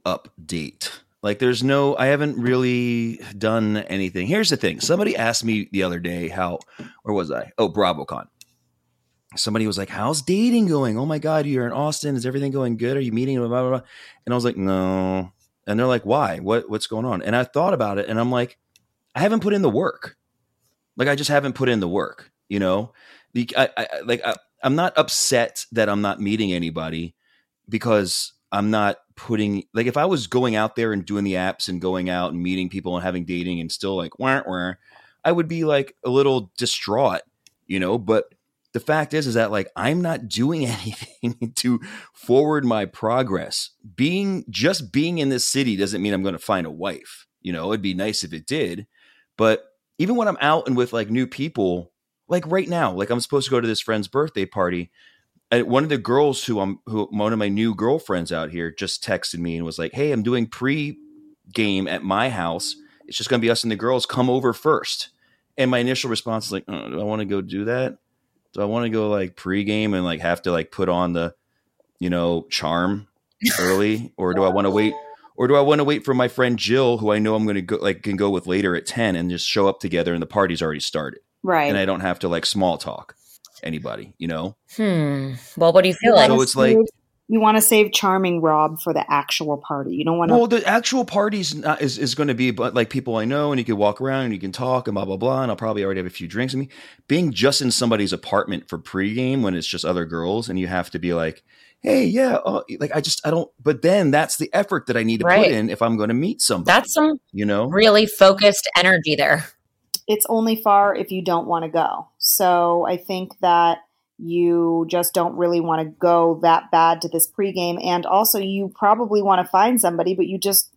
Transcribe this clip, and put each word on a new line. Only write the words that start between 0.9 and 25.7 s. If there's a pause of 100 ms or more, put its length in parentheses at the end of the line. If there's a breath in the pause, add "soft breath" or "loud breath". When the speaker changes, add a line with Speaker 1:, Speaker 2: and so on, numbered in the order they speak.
Speaker 1:
Like,
there's
no,
I
haven't
really (160)
done
anything.
Here's
the
thing.
Somebody
asked
me
the
other
day
how, (460 loud breath)
where
was
I?
Oh,
BravoCon. (1080)
Somebody
was
like,
"How's
dating
going?
Oh
my
God,
you're
in
Austin.
Is
everything
going
good?
Are
you
meeting?"
Blah,
blah,
blah. (460 soft breath)
And
I
was
like,
"No." (340)
And
they're
like,
"Why?
What,
what's
going
on?"
And
I
thought
about
it
and
I'm
like, (560)
"I
haven't
put
in
the
work." (800)
Like,
I
just
haven't
put
in
the
work, (180)
you
know? (420 soft breath)
The,
I,
I, (200)
like,
I, (280)
I'm
not
upset